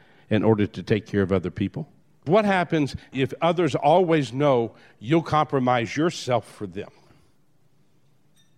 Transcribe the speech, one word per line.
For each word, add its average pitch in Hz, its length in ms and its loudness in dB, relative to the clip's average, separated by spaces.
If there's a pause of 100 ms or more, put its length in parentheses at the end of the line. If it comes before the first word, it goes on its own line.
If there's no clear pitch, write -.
(300)
in 107 120 2
order 104 240 2
to - 160 -8
take 104 240 -2
care 101 160 -2
of 92 120 0
other 90 180 -2
people? 95 360 -6 (360)
What 208 220 2
happens 170 500 0 (160)
if 127 300 -4
others 165 340 2
always 156 560 2
know 131 400 0 (280)
you'll 147 220 0
compromise 127 760 0
yourself 127 520 -2
for - 160 -14
them? 92 240 -12 (1700)